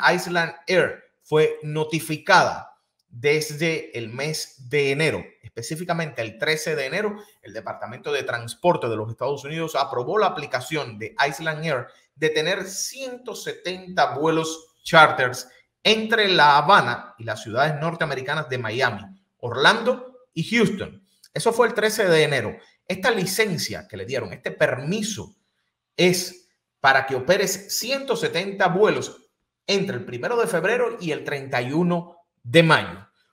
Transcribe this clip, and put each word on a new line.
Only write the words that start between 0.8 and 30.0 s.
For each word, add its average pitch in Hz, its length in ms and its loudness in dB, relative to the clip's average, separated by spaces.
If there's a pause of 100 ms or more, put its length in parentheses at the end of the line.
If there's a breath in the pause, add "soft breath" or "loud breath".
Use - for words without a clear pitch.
fue 156 400 2
notificada 156 1120 0 (360)
desde 147 880 -2
el 110 120 -8
mes 135 600 -8
de 143 220 2
enero, 139 320 0 (200)
específicamente 160 800 -6
el 110 160 -10
trece 156 360 -2
de 135 120 -2
enero, 202 280 -4 (280 loud breath)
el 101 100 -20
Departamento 110 580 -10
de 135 120 -2
Transporte 123 680 -2
de 110 60 -2
los 107 160 -6
Estados 131 320 -6
Unidos 156 320 -6
aprobó 135 420 -2
la 208 80 2
aplicación 131 720 -4
de 117 180 -10 (120)
Island 156 360 -6
Air 135 240 -2 (280 loud breath)
de 156 140 0
tener 165 360 -2
ciento 247 720 -10
setenta 175 840 -2
vuelos 160 560 -2 (100)
charters 139 640 6 (360 soft breath)
entre 220 440 2
La 147 300 8
Habana 151 600 4
y 117 40 -18
las 110 200 -8
ciudades 139 360 0
norteamericanas 151 720 -4
de 131 80 -4
Miami, 113 460 -2 (340)
Orlando 202 840 0 (120)
y 165 120 -4
Houston. - 600 -2 (260 soft breath)
Eso - 220 0
fue 233 140 4
el 233 80 -4
trece 214 320 0
de 160 160 6
enero. 131 340 -2 (300 loud breath)
Esta 185 240 0
licencia 180 760 -2
que 101 100 -14
le 95 80 -8
dieron, 120 280 -6
este - 160 -8
permiso, 175 840 -4 (600)
es - 540 0 (300)
para 131 260 4
que 135 100 -4
operes 202 640 0
ciento 269 380 -4
setenta 190 540 0
vuelos 170 600 0 (380)
entre 190 300 0
el - 80 -10